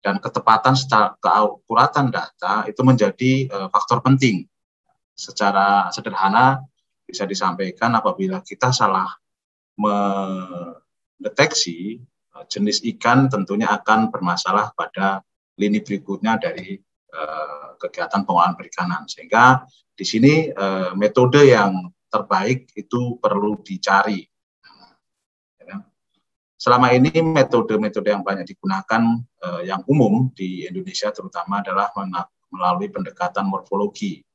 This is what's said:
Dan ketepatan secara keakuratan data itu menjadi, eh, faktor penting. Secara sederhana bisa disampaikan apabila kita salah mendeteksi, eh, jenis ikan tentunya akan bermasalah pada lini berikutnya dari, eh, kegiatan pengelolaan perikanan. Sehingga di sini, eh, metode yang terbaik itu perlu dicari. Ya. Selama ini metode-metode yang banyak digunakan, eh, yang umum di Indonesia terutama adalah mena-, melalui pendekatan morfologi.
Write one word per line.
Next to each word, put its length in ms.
Dan 220
ketepatan 560
secara 400
keakuratan 960
data 540
itu 180
menjadi, 600
eh, 240
faktor 320
penting. 420
Secara 760
sederhana 720
bisa 240
disampaikan 640
apabila 480
kita 320
salah 400
mendeteksi, 2250
eh, 420
jenis 320
ikan 320
tentunya 400
akan 400
bermasalah 640
pada 480
lini 240
berikutnya 560
dari, 400
eh, 640
kegiatan 480
pengelolaan 320
perikanan. 480
Sehingga 640
di 160
sini, 400
eh, 480
metode 480
yang 480
terbaik 680
itu 480
perlu 380
dicari. 640
Ya. 220
Selama 380
ini 160
metode-metode 840
yang 160
banyak 320
digunakan, 640
eh, 480
yang 160
umum 480
di 320
Indonesia 480
terutama 480
adalah 320
mena-, 320
melalui 400
pendekatan 580
morfologi. 760